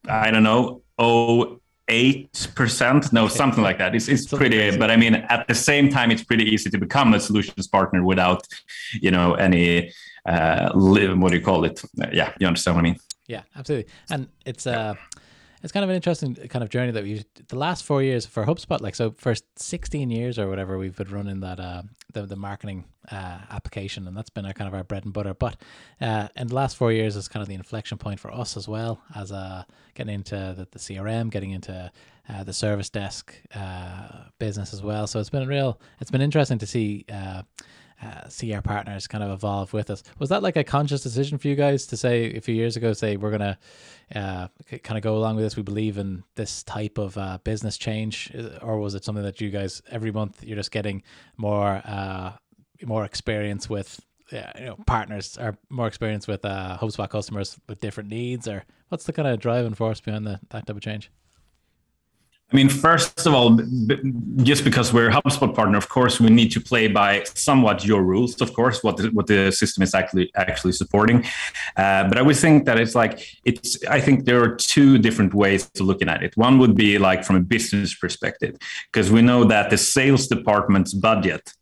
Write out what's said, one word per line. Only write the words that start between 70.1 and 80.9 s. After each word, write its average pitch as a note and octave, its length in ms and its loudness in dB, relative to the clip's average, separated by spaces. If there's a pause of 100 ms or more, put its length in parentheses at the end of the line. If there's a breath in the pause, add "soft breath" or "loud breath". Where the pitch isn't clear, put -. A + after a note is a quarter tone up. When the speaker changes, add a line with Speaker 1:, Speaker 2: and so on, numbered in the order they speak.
Speaker 1:
actually F#2 360 0
supporting. A2 520 4 (540 loud breath)
Uh, G2 300 4
but G2 100 2
I B2+ 60 4
would C#3+ 140 6
think D3+ 280 6
that A#2 140 4
it's A2+ 160 0
like, - 500 0
it's, - 400 -2
I C#3+ 140 2
think C3+ 260 4
there B2 160 6
are A#2 140 2
two C#3 420 6
different G#2 380 4
ways G2 400 2
to G2 80 -2
looking F#2 260 2
at E2+ 140 -2
it. F2 140 -6
One B2+ 200 8
would A#2+ 180 8
be, G#2 220 6
like, F#2 260 4
from F#2+ 120 4
a F2+ 60 6
business G2+ 520 0
perspective, - 640 -6 (340 loud breath)
'cause G#3 200 2
we A2+ 100 8
know B2 220 8
that G#2 260 6
the G#2 80 4
sales C3+ 500 4
department's G2 680 2